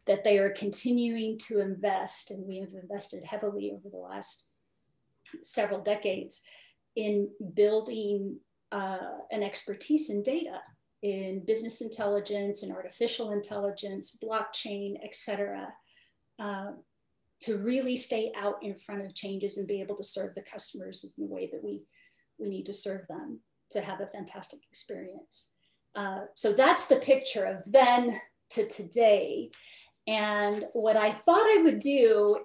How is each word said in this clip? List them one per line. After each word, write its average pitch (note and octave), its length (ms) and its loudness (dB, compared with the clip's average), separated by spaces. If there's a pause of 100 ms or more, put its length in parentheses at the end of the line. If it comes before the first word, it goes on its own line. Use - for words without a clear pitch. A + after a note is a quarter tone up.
that G3+ 180 4
they G#3 160 6
are G3 120 4
continuing A3+ 880 0 (100)
to G#3 120 2
invest, F#3+ 720 -2
and F#3+ 160 -10
we F#3+ 120 -8
have F#3+ 220 -12
invested G3 440 -10
heavily G3+ 480 -4
over G3 160 -14
the F#3+ 80 -14
last F#3 540 -12 (920)
several G3+ 400 -2
decades G#3 600 -4 (520)
in G#3 360 0 (240)
building, G#3 840 2 (320)
uh, F#3+ 420 -6 (180)
an G#3 120 -2
expertise G#3 680 -2
in G3+ 120 -2
data, C#4 380 -4 (420)
in F#3+ 400 -4
business A3 380 -2
intelligence, G3+ 800 -2
in F#3+ 80 -10
artificial G#3 600 -4
intelligence, G3+ 920 -6
blockchain, G#3+ 800 -4
et G#3 140 -14
cetera, G3+ 560 -6 (680)
uh, G3+ 320 -6 (680)
to G#3 180 -2
really B3+ 360 0
stay A3+ 420 -2
out G3+ 240 -4
in G3+ 140 -8
front G3+ 300 -10
of F#3+ 100 -14
changes G3 420 -6
and G3 120 -6
be G3+ 120 -4
able G3+ 140 -8
to G3+ 80 -10
serve F#3+ 320 -6
the G3 80 -12
customers - 600 -12
in - 200 -10
the G3 80 -8
way F#3 200 -6
that - 100 -10
we, G3+ 180 -8 (600)
we G#3 80 -4
need F#3+ 180 -8
to G3+ 60 -10
serve G3 360 -6
them E3 300 -12 (320)
to G#3 100 -4
have F#3+ 200 -8
a F#3+ 80 -6
fantastic - 500 -14 (100)
experience. - 840 -14 (420)
Uh, F#3+ 280 -6 (120)
so G#3 180 2
that's C4 360 6
the C4+ 80 10
picture C4 480 2
of F#3+ 260 -6
then A#3+ 500 6 (300)
to G#3+ 160 0
today. G#3+ 800 4 (600)
And G#3 640 0
what A3 240 4
I G#3+ 160 6
thought G4+ 340 6
I G#4 160 8
would A#3+ 160 8
do G#3+ 680 6